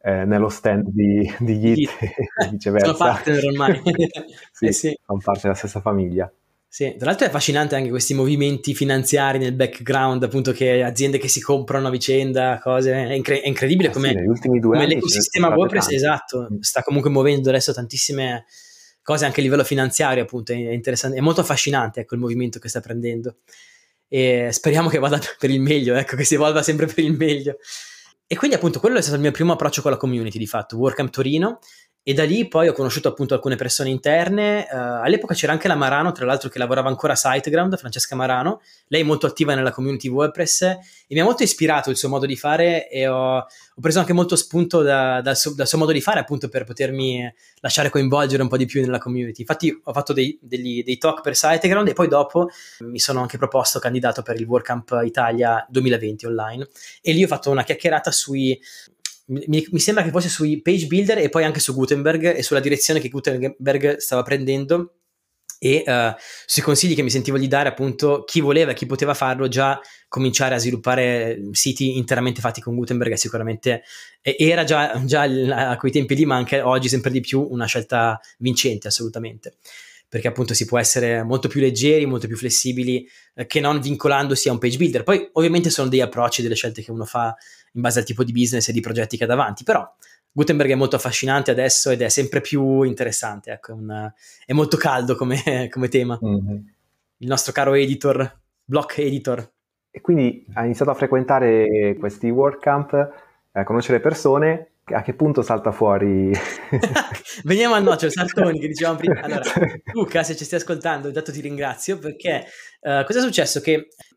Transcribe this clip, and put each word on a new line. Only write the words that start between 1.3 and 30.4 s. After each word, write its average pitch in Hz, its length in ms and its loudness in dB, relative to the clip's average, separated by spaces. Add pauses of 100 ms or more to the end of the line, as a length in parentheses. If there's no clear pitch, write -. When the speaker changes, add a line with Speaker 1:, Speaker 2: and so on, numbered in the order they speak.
Speaker 1:
di 117 160 0
Yeet 113 240 2
Speaker 2:
Yeet. 151 120 0 (120)
Speaker 1:
<laughs> - 0 -
e 104 460 -4
Speaker 2:
<laughs> - 20 -6
Speaker 1:
viceversa. 101 440 2
Speaker 2:
Sono - 40 -8
partner 147 480 2
ormai. 139 360 2
Speaker 1:
<laughs> - 680 -4
Sì, - 140 -2
Speaker 2:
Eh 107 60 2
sì. 151 320 -2
Speaker 1:
fanno 98 180 -4
parte 98 220 0
della 98 100 0
stessa 101 260 -8
famiglia. 92 500 -2 (400)
Speaker 2:
Sì, 135 280 -6
tra 120 80 -4
l'altro 190 180 2
è 208 60 2
affascinante 147 460 0
anche 131 120 -2
questi 123 240 -2
movimenti 139 600 0
finanziari 135 640 0
nel 127 160 -2
background, 131 680 0
appunto, 127 300 0
che 127 300 2
aziende 131 340 0
che 135 100 -2
si 131 140 0
comprano 135 460 0
a 131 40 0
vicenda, 127 720 2
cose, 131 300 2
è 131 220 -2
incre-, 139 260 0
è 139 80 -2
incredibile 139 400 2
Speaker 1:
Eh - 40 0
Speaker 2:
come, 135 180 0
Speaker 1:
sì, 120 60 2
negli 90 100 0
ultimi 120 340 2
due 113 120 4
Speaker 2:
come 147 100 4
Speaker 1:
anni 143 80 2
ce 160 60 4
ne 131 40 -2
Speaker 2:
l'ecosistema - 460 0
Speaker 1:
sono 165 100 4
state 269 220 2
Speaker 2:
WordPress, - 80 0
Speaker 1:
tante. 147 100 -2
Speaker 2:
esatto, 131 560 -2
Speaker 1:
Mm. 104 80 -6
Speaker 2:
sta 120 220 -2
comunque 143 280 2
muovendo 139 380 2
adesso 131 240 2
tantissime 127 720 -4 (580)
cose 151 220 0
anche 139 160 0
a - 20 2
livello 135 220 4
finanziario, 131 580 0
appunto, 117 300 -8
è, 120 40 -2
è 117 160 -4
interessante, 127 440 -4
è 131 40 -4
molto 160 200 4
affascinante, 131 600 0
ecco, 110 160 -8
il 120 40 -4
movimento 120 380 -4
che 113 100 -14
sta 117 120 -6
prendendo. 117 560 -6 (680)
E 127 460 2
speriamo 160 380 2
che 151 80 0
vada 143 200 2
<laughs> - 200 -10
per 135 120 0
il 135 120 2
meglio, 135 320 2
ecco, 135 220 -2
che 143 80 -2
si - 100 2
evolva 151 280 2
sempre 151 220 0
per 160 200 -2
il 151 120 2
meglio. 143 400 0 (720)
E 170 100 -4
quindi, 277 200 2
appunto, - 220 0
quello 240 200 2
è - 20 2
stato 147 160 -2
il 143 60 0
mio 151 80 4
primo 170 240 0
approccio - 260 -2
con 147 100 0
la 131 60 2
community, 113 420 -4
di 110 80 -6